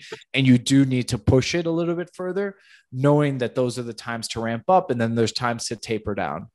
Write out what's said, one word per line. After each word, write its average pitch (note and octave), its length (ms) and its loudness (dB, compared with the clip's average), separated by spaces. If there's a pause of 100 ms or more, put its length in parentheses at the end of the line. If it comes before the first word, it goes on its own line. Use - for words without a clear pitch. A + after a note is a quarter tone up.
(340)
and C3+ 120 2
you B2 120 8
do C3+ 260 4
need B2+ 260 0
to - 100 -2
push - 360 2
it E3+ 120 -2
a E3 40 -2
little E3+ 240 -2
bit F3 180 -6
further, F#3+ 440 -6 (340)
knowing C#3+ 460 2
that A#2 180 -2
those B2 240 0
are B2 40 -8
the A#2 100 -10
times A2+ 360 -10
to A#2 120 -6
ramp A2+ 260 -4
up F#3 240 4
and A#2+ 80 0
then A2+ 160 0
there's A2+ 160 2
times A#2 360 -4
to A#2 80 -6
taper G#2+ 400 -6
down. F2+ 400 -6